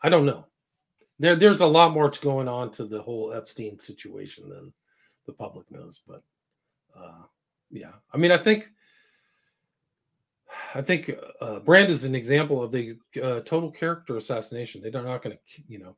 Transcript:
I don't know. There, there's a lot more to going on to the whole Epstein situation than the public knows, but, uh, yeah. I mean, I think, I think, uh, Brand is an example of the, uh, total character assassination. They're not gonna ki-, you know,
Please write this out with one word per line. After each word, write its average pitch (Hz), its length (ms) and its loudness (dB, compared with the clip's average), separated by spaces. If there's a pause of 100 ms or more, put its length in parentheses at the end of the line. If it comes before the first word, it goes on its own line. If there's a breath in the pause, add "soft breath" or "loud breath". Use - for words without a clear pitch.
I 151 60 4
don't 165 180 6
know. - 180 -2 (720)
There, 170 180 6
there's 180 260 4
a 180 40 6
lot 165 280 6
more 151 180 2
to - 100 -14
going 135 260 -2
on 123 260 -6
to 120 120 -10
the 107 160 -10
whole 110 320 -8
Epstein 110 460 -12
situation - 680 -18
than - 220 -20 (540)
the - 80 -16
public - 380 -16
knows, - 340 -18
but, - 160 -20 (760)
uh, 85 280 -20 (480)
yeah. - 220 -18 (200)
I 135 40 -2
mean, 175 140 4
I 175 60 8
think, 214 320 2 (2000 loud breath)
I 135 80 -6
think, 151 300 -2 (300)
uh, 107 180 -8
Brand 180 300 8
is 139 140 -2
an 131 120 -2
example 139 460 0
of 117 100 -6
the, 117 260 -6 (260)
uh, 123 180 -2
total 160 300 -4
character 165 460 -6
assassination. 113 640 -8
They're 110 100 -10
not 123 320 -8
gonna 110 140 -10 (100)
ki-, - 200 -20
you 107 120 -16
know, 92 180 -20